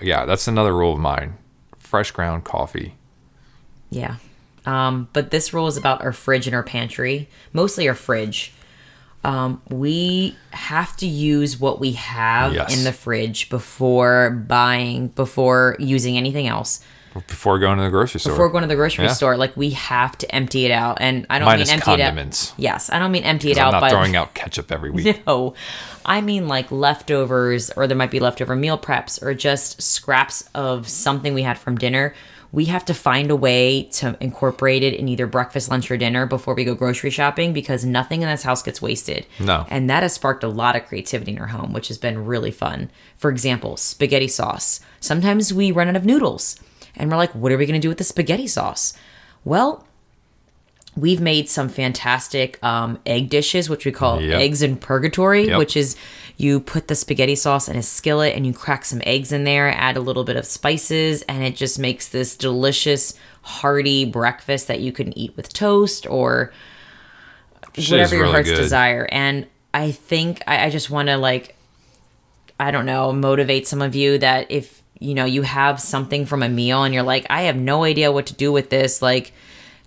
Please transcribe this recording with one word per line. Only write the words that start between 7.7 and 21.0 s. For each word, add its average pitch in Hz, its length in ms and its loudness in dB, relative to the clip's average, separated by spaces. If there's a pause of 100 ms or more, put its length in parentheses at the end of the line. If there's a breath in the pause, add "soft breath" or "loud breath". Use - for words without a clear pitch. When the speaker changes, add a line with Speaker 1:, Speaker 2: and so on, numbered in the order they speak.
Speaker 2:
our 127 60 0
fridge. 110 580 -4 (720 soft breath)
Um, 131 420 -2
we 175 680 -2 (140)
have 160 440 -4
to 190 100 -6
use 147 540 0
what 135 220 0
we 131 120 0
have 120 600 0
Speaker 1:
Yes. - 240 -2
Speaker 2:
in 131 80 0
the 131 80 0
fridge 113 560 -4
before 123 800 4 (180)
buying, 123 640 2
before 127 680 2
using 127 360 0
anything 135 320 -2
else. 113 320 -4 (480 loud breath)
Speaker 1:
Before 95 320 0
going 98 180 4
to 98 60 2
the 95 60 0
grocery 98 300 2
store. - 140 0
Speaker 2:
Before 170 160 6
going 170 140 0
to 160 40 -2
the 151 80 0
grocery 147 300 2
Speaker 1:
Yeah. 120 80 2
Speaker 2:
store, 127 240 2
like, 131 200 -2
we 143 140 0
have 127 480 -2
to - 160 -6
empty 131 300 0
it 120 60 2
out. 117 300 2